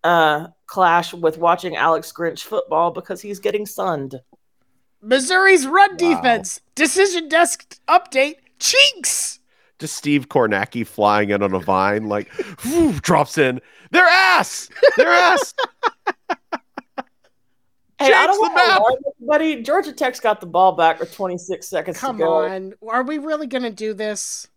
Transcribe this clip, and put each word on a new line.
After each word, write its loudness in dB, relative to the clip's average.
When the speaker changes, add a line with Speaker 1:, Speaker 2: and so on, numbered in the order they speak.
Speaker 1:
uh, 2
clash 0
with -2
watching 0
Alex -2
Grinch -8
football -2
because -12
he's -12
getting -4
sunned. -6
Speaker 2:
Missouri's 2
run 4
Speaker 3:
Wow. -14
Speaker 2:
defense, 0
decision 0
desk -2
update, -2
chinks! -2
Speaker 3:
Just -12
Steve -2
Kornacki 0
flying 2
in 0
on -2
a -2
vine, 0
like, -6
<laughs> -12
whew, 0
drops 0
in. 0
Their 4
ass! 2
Their 4
ass! 2
Speaker 1:
<laughs> -2
Hey, 2
I 6
Speaker 3:
Change 2
Speaker 1:
don't 2
Speaker 3:
the 0
Speaker 1:
wanna 0
Speaker 3:
map! 4
Speaker 1:
alarm 2
everybody. -2
Georgia -2
Tech's -4
got -2
the -14
ball 4
back 2
with -10
twenty-six -8
seconds -6
Speaker 2:
Come -6
Speaker 1:
to -2
go. 2
Speaker 2:
on. -10
Are -2
we -6
really -6
gonna -6
do -8
this? -8